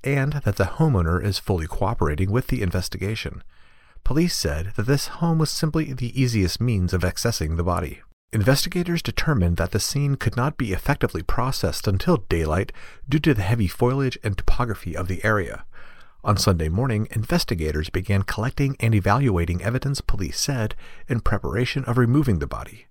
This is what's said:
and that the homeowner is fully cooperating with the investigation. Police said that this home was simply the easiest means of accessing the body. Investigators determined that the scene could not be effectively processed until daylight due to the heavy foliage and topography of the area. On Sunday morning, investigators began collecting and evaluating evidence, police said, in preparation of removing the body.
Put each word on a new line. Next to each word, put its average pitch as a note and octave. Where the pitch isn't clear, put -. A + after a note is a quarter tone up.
and C#3
that G#2
the G2+
homeowner F2+
is G2
fully E2
cooperating F2
with A#2+
the B2
investigation. F#2
Police E3
said D#2+
that A2
this C#3
home E3
was D#3
simply D3+
the B2
easiest A2
means G2
of F2
accessing F2
the E2+
body. F2
Investigators E3+
determined F2+
that F#2
the G#2
scene C#3+
could -
not C3
be G#2+
effectively A2+
processed -
until A#2+
daylight E2
due C#3+
to D3+
the G#2
heavy G#2+
foliage B2+
and G2+
topography -
of F2
the F#2+
area. G#2
On G#2+
Sunday D#2+
morning, G#2+
investigators E2
began F#2+
collecting C3+
and A2+
evaluating F#2
evidence, C3
police -
said, A#2+
in A#2
preparation B2
of A#2+
removing B2
the C#2+
body. -